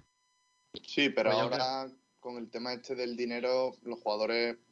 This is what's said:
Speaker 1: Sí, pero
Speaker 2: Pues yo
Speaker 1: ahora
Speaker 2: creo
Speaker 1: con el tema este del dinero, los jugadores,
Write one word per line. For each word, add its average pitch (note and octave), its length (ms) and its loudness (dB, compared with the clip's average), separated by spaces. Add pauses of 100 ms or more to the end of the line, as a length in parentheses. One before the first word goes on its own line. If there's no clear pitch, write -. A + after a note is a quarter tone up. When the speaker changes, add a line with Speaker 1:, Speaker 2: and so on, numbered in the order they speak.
(840)
Speaker 1:
Sí, C#3+ 240 4
pero A2 220 2
Speaker 2:
Pues G#2+ 60 4
yo A2+ 60 4
Speaker 1:
ahora B2+ 420 0
Speaker 2:
creo C3 120 -14 (220)
Speaker 1:
con B2 180 -8
el A2+ 120 -8
tema B2 240 -4
este B2 220 -6
del A#2+ 200 -2
dinero, B2 560 0 (120)
los A#2 180 -6
jugadores, A#2 560 0 (140)